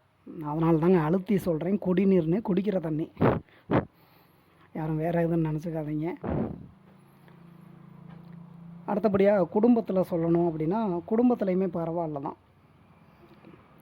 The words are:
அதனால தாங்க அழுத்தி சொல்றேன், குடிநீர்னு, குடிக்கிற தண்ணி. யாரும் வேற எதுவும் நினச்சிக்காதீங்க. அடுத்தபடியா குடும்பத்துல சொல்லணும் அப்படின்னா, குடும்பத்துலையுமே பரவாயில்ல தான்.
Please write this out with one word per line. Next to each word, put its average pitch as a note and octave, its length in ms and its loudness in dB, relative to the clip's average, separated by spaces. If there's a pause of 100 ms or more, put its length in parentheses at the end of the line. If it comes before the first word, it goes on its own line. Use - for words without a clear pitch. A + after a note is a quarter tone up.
(440)
அதனால D#3+ 340 2
தாங்க F3 220 4
அழுத்தி F#3 380 0
சொல்றேன், E3+ 480 -2
குடிநீர்னு, F#3 560 2
குடிக்கிற F#3+ 380 -2
தண்ணி. D#3+ 320 -6 (1600)
யாரும் D#3+ 240 -4
வேற E3+ 220 0
எதுவும் E3+ 260 0
நினச்சிக்காதீங்க. D#3 680 -6 (2750)
அடுத்தபடியா G3 680 4
குடும்பத்துல G#3+ 560 4
சொல்லணும் E3+ 400 2
அப்படின்னா, E3+ 580 -2
குடும்பத்துலையுமே A3 600 2
பரவாயில்ல E3 540 -4
தான். - 160 -10 (1400)